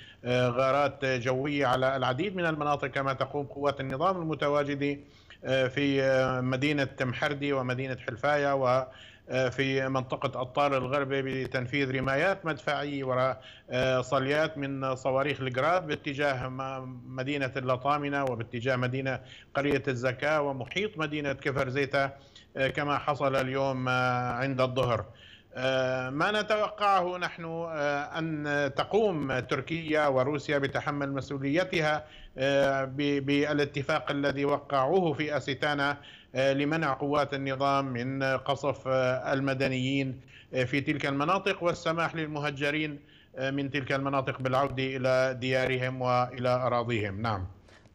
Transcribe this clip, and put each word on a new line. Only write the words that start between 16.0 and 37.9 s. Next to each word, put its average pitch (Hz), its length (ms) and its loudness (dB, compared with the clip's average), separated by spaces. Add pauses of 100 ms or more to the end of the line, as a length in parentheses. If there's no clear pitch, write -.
م-، 131 580 -8
مدينة 131 520 -4
اللطامنة 139 640 0
وباتجاه 123 520 -2
مدينة 127 440 -2 (340)
قرية 139 340 0
الزكاة 131 540 0
ومحيط 143 560 -4
مدينة 147 360 -2
كفر 135 360 -2
زيتا، 139 420 0 (460)
آه، 135 100 2
كما 143 300 0
حصل 139 380 0
اليوم، 131 540 0
آه، 123 420 2
عند 131 300 0
الظهر. 120 440 2 (540)
آه، 131 500 0
ما 190 320 0
نتوقعه 196 760 2
نحن، 170 280 -6
آه، 156 760 -2
أن 147 560 0
تقوم 147 640 2
تركيا 151 680 0
وروسيا 143 500 2
بتحمل 139 540 -2
مسؤوليتها، 151 920 -2 (320)
آه، 135 460 4
ب-، 139 420 0
بالاتفاق 147 840 0
الذي 143 340 0
وقعوه 143 680 2
في 147 240 -2
أسيتانا، 143 600 0 (380)
آه، 135 180 4
لمنع 147 400 0
قوات 143 400 0
النظام 139 520 0
من 131 380 -4